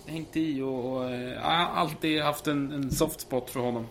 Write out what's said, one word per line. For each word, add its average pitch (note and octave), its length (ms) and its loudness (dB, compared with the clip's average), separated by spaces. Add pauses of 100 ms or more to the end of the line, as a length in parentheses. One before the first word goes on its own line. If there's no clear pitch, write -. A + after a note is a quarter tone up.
hängt D#3 300 -8
i D#3 240 0
och, C3 360 -2
och, B2+ 140 -2
eh, B2 220 -6
jag B2 100 -8
har E3 320 4
alltid D#3 480 2
haft D3 240 0
en, C#3+ 260 2
en C#3 180 -2
soft D3+ 300 2
spot - 300 -2
för C3+ 100 -2
honom. A#2+ 300 0